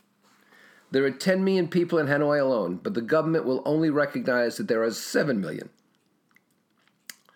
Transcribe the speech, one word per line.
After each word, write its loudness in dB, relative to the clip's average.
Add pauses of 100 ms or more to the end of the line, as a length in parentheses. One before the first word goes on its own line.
(920)
There 2
are 2
ten 0
million 2
people 0
in 2
Hanoi 2
alone, 0
but -4
the -2
government 0
will 0
only 2
recognize 0
that -6
there 2
are 0
seven -2
million. -8 (1700)